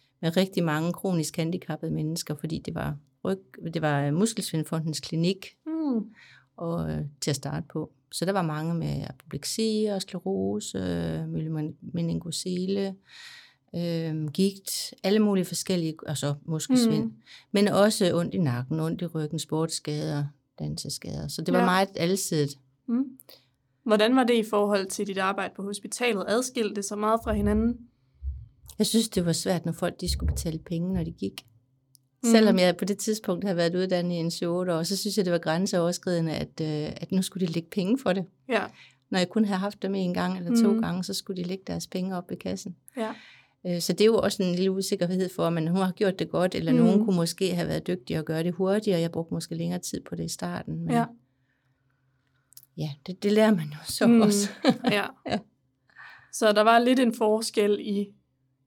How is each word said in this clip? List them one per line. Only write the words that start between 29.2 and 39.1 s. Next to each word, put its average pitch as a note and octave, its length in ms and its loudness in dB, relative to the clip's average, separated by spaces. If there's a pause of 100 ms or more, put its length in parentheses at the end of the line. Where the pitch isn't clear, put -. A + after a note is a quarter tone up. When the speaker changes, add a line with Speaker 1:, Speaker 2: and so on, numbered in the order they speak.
Speaker 1:
var E3+ 80 2
svært, E3 320 0
når E3+ 80 -2
folk, F3 280 -4
de F3+ 100 -4
skulle - 220 -2
betale D#3+ 260 -4
penge, E3+ 340 -4
når F3 100 0
de E3 80 -4
gik. - 340 -8 (800)
Speaker 2:
Mhm. A#3 80 4
Speaker 1:
Selvom G#3+ 280 8
jeg F3+ 180 4
på F#3+ 80 -2
det G3 120 -2
tidspunkt G#3 460 -2
havde G3 140 0
været E3+ 180 2
uddannet F3+ 360 0
i F3 60 -2
en E3 140 -2
syv, E3+ 200 -4
otte F3+ 240 0
år, D#3+ 80 0
så F#3 140 -2
synes G3 200 -2
jeg, G3+ 80 2
det F3 80 2
var E3+ 60 2
grænseoverskridende, E3+ 920 0
at, - 280 -6
øh, D3+ 400 -4
at E3+ 100 -10
nu F#3+ 100 2
skulle F#3 260 -2
de E3 60 -4
lægge E3+ 180 -4
penge G#3 280 0
for F#3 140 0
det. F#3+ 120 -2 (240)
Speaker 2:
Ja. G#3+ 140 0 (460)
Speaker 1:
Når F#3+ 100 0